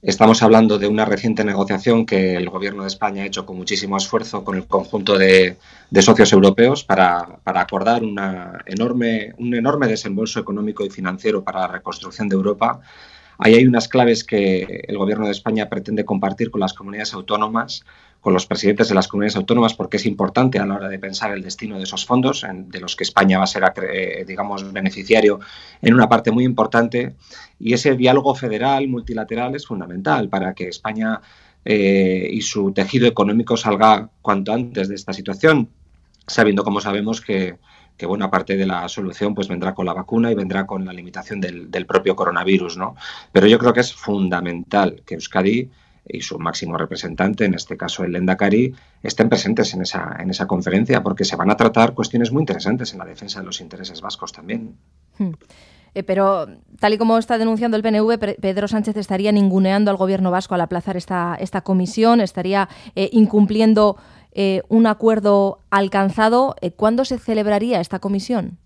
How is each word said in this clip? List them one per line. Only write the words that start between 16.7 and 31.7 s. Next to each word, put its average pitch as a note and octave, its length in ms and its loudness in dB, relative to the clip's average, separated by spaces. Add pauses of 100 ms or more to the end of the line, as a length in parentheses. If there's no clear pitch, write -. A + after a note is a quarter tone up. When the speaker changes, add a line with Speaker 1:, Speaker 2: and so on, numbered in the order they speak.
Speaker 1:
comunidades G2+ 400 -10
autónomas, G#2+ 720 -4 (380)
con - 100 2
los - 140 2
presidentes G2+ 420 0
de G#2 60 0
las F#2+ 140 2
comunidades G#2 280 -2
autónomas, A2+ 380 2
porque G2+ 240 -6
es - 80 -4
importante G#2+ 520 0
a G2+ 60 -2
la G2 100 -4
hora G2+ 140 -8
de G2 100 -10
pensar G2 340 -8
el G2 100 -8
destino G#2 340 -12
de F#2+ 80 -8
esos G2 220 -8
fondos, B2+ 380 0
en, F#2 260 -12
de F#2+ 100 -12
los F2+ 160 -10
que - 80 -6
España F#2+ 340 4
va F#2+ 60 4
a - 20 0
ser F#2 160 -2
acre-, F#2+ 600 -2
eh, - 20 -10
digamos, G2 480 -10
beneficiario G2 680 2 (440)
en A2+ 120 6
una A#2+ 140 6
parte A#2 240 4
muy B2 120 2
importante. A#2+ 680 0 (460)
Y A2+ 140 0
ese C3+ 200 2
diálogo C3 400 4
federal, C3+ 540 -2
multilateral, A#2 680 -6
es D3 120 -12
fundamental G2 640 -4
para F#2+ 240 -4
que F#2 140 -10
España, A2 520 -6 (440)
eh, G2 680 2